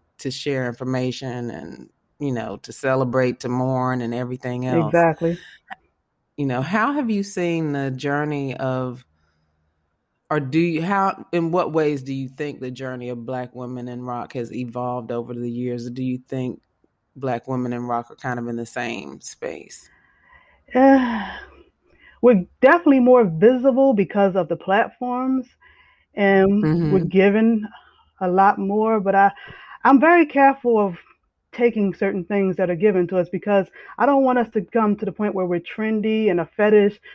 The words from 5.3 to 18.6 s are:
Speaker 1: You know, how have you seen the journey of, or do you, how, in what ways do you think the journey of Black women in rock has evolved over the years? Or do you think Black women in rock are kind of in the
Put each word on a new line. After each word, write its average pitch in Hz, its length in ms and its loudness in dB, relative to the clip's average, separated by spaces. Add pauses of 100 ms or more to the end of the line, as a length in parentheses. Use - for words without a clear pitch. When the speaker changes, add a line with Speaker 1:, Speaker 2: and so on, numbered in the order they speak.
Speaker 1:
You 143 80 -2
know, 131 160 -2
how 220 320 -2
have 269 160 -2
you 202 120 -2
seen 170 500 -4
the 139 180 -4
journey 143 680 -4
of, 127 480 -6 (1300)
or 151 100 -2
do 135 180 -2
you, 170 220 0
how, 196 520 -2
in 165 180 -2
what 170 240 -2
ways 151 280 0
do 135 120 -8
you 135 160 -8
think 147 300 -10
the 127 100 -10
journey 127 400 -10
of 120 160 -12
Black 127 280 -8
women 123 340 -12
in 123 120 -12
rock 123 320 -10
has 120 220 -8
evolved 123 580 -8
over 120 220 -8
the 120 160 -8
years? 123 360 -6
Or 123 40 -10
do 127 120 -8
you 127 140 -4 (120)
think 127 340 -8 (520)
Black 127 320 -6
women 123 280 -4
in 120 80 -8
rock 120 280 -6
are - 60 -20
kind 123 220 -6
of 120 100 -8
in 117 80 -6
the 117 80 -6